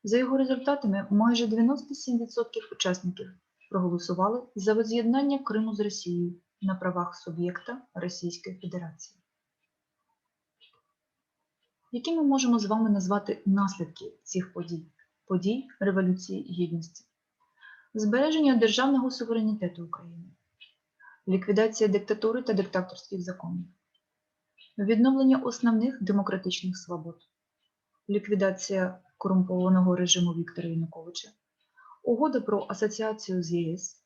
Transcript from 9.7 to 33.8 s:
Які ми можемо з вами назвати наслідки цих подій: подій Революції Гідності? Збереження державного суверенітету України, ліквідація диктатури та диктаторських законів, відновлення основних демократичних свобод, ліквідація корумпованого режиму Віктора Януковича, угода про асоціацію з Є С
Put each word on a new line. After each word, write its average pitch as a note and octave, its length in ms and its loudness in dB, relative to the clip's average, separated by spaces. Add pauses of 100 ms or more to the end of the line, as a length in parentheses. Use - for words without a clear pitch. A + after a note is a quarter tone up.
Які C4 240 -4
ми D#4+ 80 2
можемо C4 360 4
з G3+ 60 0
вами A3 240 2
назвати G3+ 560 0
наслідки G3 680 0 (100)
цих - 300 -6
подій: E3 320 -8 (400)
подій G3 420 0 (120)
Революції F#3+ 640 0
Гідності? E3+ 600 -6 (880)
Збереження C4 600 4
державного B3+ 560 4
суверенітету G#3+ 720 -2
України, E3+ 480 -14 (960)
ліквідація G#3 600 2
диктатури G#3+ 560 0
та A3 100 -2
диктаторських F#3 680 -4
законів, F3 440 -8 (1120)
відновлення C4 600 6
основних A#3 680 0
демократичних F#3 760 -2
свобод, E3+ 380 -10 (960)
ліквідація F#3+ 880 0 (180)
корумпованого F#3 800 4
режиму F3+ 360 2
Віктора E3 380 -6
Януковича, E3 600 -8 (720)
угода B3 380 2
про G3+ 280 -2
асоціацію G#3+ 720 -4
з E3 80 -4
Є E3+ 220 -2
С - 320 -10